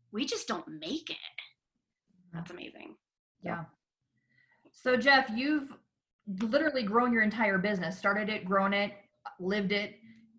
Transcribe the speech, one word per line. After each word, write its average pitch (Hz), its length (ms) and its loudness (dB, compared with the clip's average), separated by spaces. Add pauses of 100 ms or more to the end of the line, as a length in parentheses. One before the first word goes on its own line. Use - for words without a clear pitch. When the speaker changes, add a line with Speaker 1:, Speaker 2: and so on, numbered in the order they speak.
(120)
Speaker 1:
We 220 140 -2
just - 220 -6
don't 185 200 -4
make 160 420 -8
it. 156 60 -8 (1160)
That's 165 180 -12
amazing. - 460 -16 (460)
Speaker 2:
Yeah. 170 220 -6 (1080)
So 254 240 0
Jeff, 269 340 4
you've 269 420 -2 (680)
literally 269 400 2
grown 226 300 2
your 226 100 4
entire 214 340 2
business, 185 400 0
started 202 320 0
it, 214 160 -4
grown 196 300 2
it, 202 180 0 (480)
lived 196 320 0
it 208 240 -2 (420)